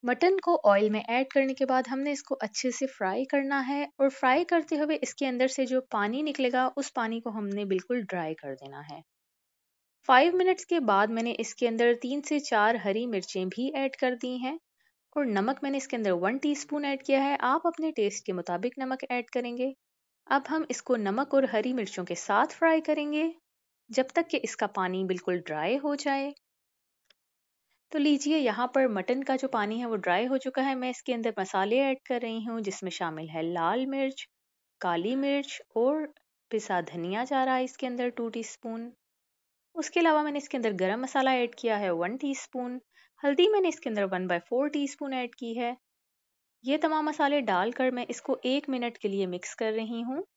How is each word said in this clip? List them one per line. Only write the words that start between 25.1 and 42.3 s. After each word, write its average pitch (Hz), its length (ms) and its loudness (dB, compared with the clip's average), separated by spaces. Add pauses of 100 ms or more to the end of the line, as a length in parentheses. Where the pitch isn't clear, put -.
ड्राई 165 320 -2
हो 285 200 -2
जाए। 277 340 -2 (1600)
तो 311 60 -2
लीजिए 294 380 2
यहाँ 247 380 0
पर 269 160 4
मटन 220 320 -2
का 269 140 0
जो 262 120 -2
पानी 220 320 -2
है 247 60 -4
वो 226 100 -2
ड्राई 185 300 2
हो 269 120 0
चुका - 240 -2
है। 269 140 0
मैं 254 140 -4
इसके 254 220 -6
अंदर 226 260 -2
मसाले 196 420 0
ऐड 269 260 2
कर 240 140 -2
रही 226 240 -6
हूँ 226 180 -4
जिसमें 196 300 -6
शामिल 160 360 -6
है 160 160 -6
लाल 175 420 0
मिर्च, 269 380 -4 (560)
काली 180 360 0
मिर्च 277 440 -2 (160)
और 285 300 2 (440)
पिसा 208 320 -2
धनिया 175 420 -4
जा 269 200 0
रहा 262 100 2
है 254 100 0
इसके 262 220 -8
अंदर 247 240 -2
टू 240 200 -6
टीस्पून। 226 600 -10 (840)
उसके 339 240 -2
अलावा 311 220 4
मैंने 294 160 -2
इसके 285 180 -8
अंदर 226 180 0
गरम 190 280 0
मसाला 262 320 2
ऐड 240 200 0
किया 226 220 0
है 202 180 0
वन 175 220 -2
टीस्पून। 254 640 -6 (420)